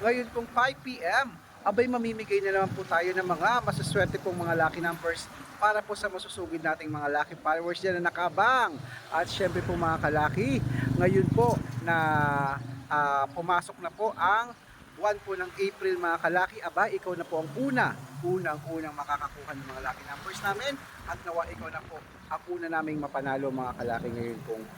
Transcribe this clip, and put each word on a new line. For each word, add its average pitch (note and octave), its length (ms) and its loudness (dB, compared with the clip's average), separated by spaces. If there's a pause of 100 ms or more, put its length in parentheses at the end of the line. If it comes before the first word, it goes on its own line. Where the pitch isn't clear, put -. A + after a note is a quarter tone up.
ngayon A#3+ 240 2
pong A#3 240 -4
five C4 320 2
P B3 160 -8
M, A#3 320 2 (320)
abay A#3+ 240 4
mamimigay A3 560 0
na G3 80 2
naman F#3+ 160 4
po F#3+ 160 -6
tayo F3 240 2
ng F#3 160 0
mga G3 400 2
masaswerte F3+ 560 2
pong F3 160 -2
mga E3+ 160 0
lucky D#3+ 240 4
numbers E3 480 -2 (320)
para G#3 240 4
po G#3 160 -6
sa G#3+ 80 -4
masusugid F#3 560 -6
nating D#3 320 -2
mga D3 160 -2
lucky D3 320 0
followers E3+ 400 0
dyan F#3 160 2
na F3 80 2
nakabang. F3+ 720 4 (320)
At E3+ 160 2
syempre F3+ 400 0
po F3+ 80 0
mga E3 240 2
kalaki, D3+ 640 2 (320)
ngayon F#3 400 6
po A3+ 240 6 (240)
na, E3 140 2 (920)
ah, C#3+ 480 2
pumasok F3 480 0
na E3+ 80 -6
po G#3 240 -2
ang A3 400 2 (400)
buwan G3+ 320 0
po G3 80 -2
ng F3+ 240 -4
April F#3+ 400 0
mga E3+ 240 2
kalaki, F3+ 400 2
aba F3 240 2
ikaw F#3+ 320 -4
na E3 80 -6
po D#3+ 160 -2
ang D#3+ 160 -6
una, B3+ 400 2 (240)
unang-unang D#3+ 720 -4
makakakuha C#3+ 640 -6
ng C3+ 160 -12
mga C3 60 -10 (100)
lucky - 160 -10
numbers C#3+ 380 -10
namin G#3+ 280 0 (380)
at E3+ 160 -6
nawa E3+ 240 -2
ikaw E3 220 -12
na D#3 160 -8
po D#3+ 100 -14 (320)
ang D#3+ 160 -6
una F3 240 -4
naming D#3 300 -2
mapanalo C#3 500 -2
mga B2+ 300 -4
kalaki A#2 320 -2
ngayon A#2 320 -6
pong A2+ 180 -6 (160)